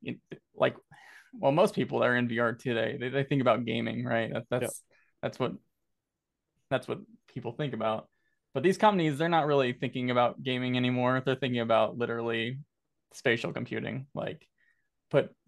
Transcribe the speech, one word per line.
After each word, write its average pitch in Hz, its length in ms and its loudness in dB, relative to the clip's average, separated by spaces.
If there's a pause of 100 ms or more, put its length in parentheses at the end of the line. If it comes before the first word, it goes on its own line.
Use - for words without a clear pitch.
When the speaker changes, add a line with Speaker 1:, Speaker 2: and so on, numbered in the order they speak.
Speaker 1:
in, - 180 -8 (340)
like, 127 200 0 (580)
well, 185 180 2
most 190 240 4
people 131 240 0
that 117 60 4
are 123 100 4
in 123 140 2
V 117 100 -2
R 117 140 2
today, 117 460 -2
they, 120 100 -4
they 135 140 0
think 139 180 0
about 120 240 4
gaming, 120 400 -2
right? 117 280 0
That, 113 160 -6
that's, 123 140 0
Speaker 2:
Yep. 110 80 -4 (500)
Speaker 1:
that's - 180 -6
what, 127 140 -2 (1160)
that's 131 180 -4
what 123 120 -6 (340)
people 120 180 -8
think 135 220 -6
about. 110 340 -4 (460)
But 135 100 -2
these 190 140 4
companies, 175 400 2
they're 165 120 0
not 160 160 4
really 135 280 4
thinking 127 380 -4
about 120 320 2
gaming 127 340 -2
anymore. 123 480 2
They're 131 100 2
thinking 123 260 -2
about 113 360 2
literally 117 640 -2 (540)
spatial - 400 0
computing, 120 600 -6
like, - 320 -8 (640)
put 139 200 2 (180)